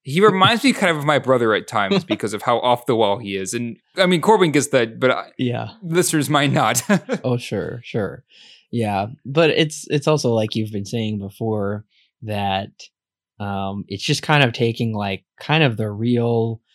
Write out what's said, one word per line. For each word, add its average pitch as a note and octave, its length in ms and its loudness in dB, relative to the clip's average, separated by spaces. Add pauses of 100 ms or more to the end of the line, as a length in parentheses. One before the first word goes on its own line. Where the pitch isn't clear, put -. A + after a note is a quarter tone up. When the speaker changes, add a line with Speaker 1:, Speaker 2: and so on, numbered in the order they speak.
Speaker 1:
He D3 240 0
reminds G#3 400 4
me C4 80 6
kind F#3 180 2
of D#3+ 60 0
of C#3+ 80 -6
my D3 140 4
brother B2 340 2
at F#2+ 140 0
times G2 380 0
Speaker 2:
<laughs> - 80 -4
Speaker 1:
because G#2 200 -4
of G#2 100 -6
how A#2+ 180 2
off B2 260 2
the A#2+ 100 2
wall G#2 220 2
he G2+ 180 -8
is. F#2+ 160 -6
And, A#2 240 -6 (220)
I F#3 80 4
mean, F3 160 2
Corbin F#3+ 300 4
gets C3+ 160 2
that, A#2 300 0
but B2+ 120 4
I, - 160 -2 (100)
Speaker 2:
Yeah. A#2+ 360 -4 (100)
Speaker 1:
listeners E3 480 0
might C#3+ 220 2
not. B2 280 2 (220)
<laughs> B3+ 220 -6
Speaker 2:
Oh, B2+ 120 0
sure, G#2+ 480 -6
sure. - 400 -6 (480)
Yeah. G#2 360 -2 (180)
But D3 240 2
it's, - 400 -2
it's D3 180 -2
also, C#3+ 240 2
like A2 220 0
you've G#2+ 180 -4
been G2+ 140 -6
saying G#2+ 320 -4
before, G#2 680 -4 (380)
that, G2+ 480 -4 (680)
um, G2 500 -6
it's G2 160 -8
just D3 180 -2
kind D3+ 200 2
of A#2 120 2
taking, A#2 400 -2
like, G2+ 300 -4 (140)
kind D#3 240 0
of A#2+ 140 2
the G#2+ 140 -4
real A2+ 720 -2 (120)